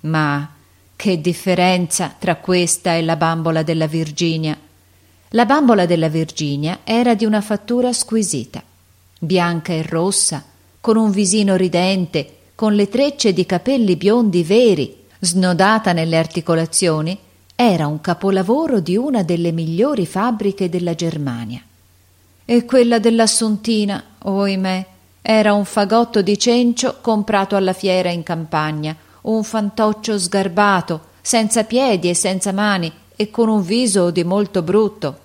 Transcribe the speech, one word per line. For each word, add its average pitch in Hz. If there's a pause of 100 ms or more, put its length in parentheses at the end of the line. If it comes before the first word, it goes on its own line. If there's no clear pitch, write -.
Ma 151 (460)
che 185
differenza 180
tra 175
questa 175
e 165
la 165
bambola 165
della 160
Virginia! 160 (720)
La 233
bambola 240
della 165
Virginia 156
era 240
di 214
una 214
fattura 240
squisita, 202 (560)
bianca 170
e 160
rossa, 165 (340)
con 220
un 220
visino 196
ridente, 180 (180)
con 214
le 202
trecce 247
di 175
capelli 196
biondi 202
veri, 190 (160)
snodata 185
nelle 165
articolazioni, 165 (420)
era 170
un 151
capolavoro 196
di 170
una 247
delle 170
migliori 170
fabbriche 202
della 175
Germania. 131 (840)
E 240
quella 233
dell'Assuntina, 214 (180)
oimè, 190 (360)
era 214
un 208
fagotto 220
di 196
cencio 240
comprato 208
alla 185
fiera 185
in 170
campagna, 156 (280)
un 220
fantoccio 214
sgarbato, 190 (120)
senza 220
piedi 220
e 175
senza 190
mani, 196 (280)
e 208
con 226
un 214
viso 196
di 170
molto 196
brutto. 190